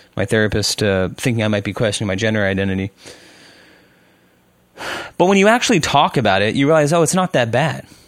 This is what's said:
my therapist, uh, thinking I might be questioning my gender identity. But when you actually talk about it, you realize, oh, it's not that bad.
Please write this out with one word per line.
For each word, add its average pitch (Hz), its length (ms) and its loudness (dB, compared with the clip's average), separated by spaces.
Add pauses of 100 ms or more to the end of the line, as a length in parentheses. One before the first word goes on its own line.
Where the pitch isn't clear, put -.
(160)
my 98 100 -2
therapist, 107 540 0
uh, 95 360 0
thinking 113 260 -2
I 107 60 0
might 104 160 -2
be 104 80 -4
questioning 107 340 -2
my 95 80 -2
gender 107 300 0
identity. 95 480 -2 (2250)
But 175 80 4
when 196 120 4
you 196 100 4
actually 214 320 2
talk 151 360 2
about 101 240 2
it, 107 140 0
you 139 120 2
realize, 151 260 2
oh, 170 100 2
it's 160 140 0
not 185 160 0
that 120 180 0
bad. 131 340 -2 (240)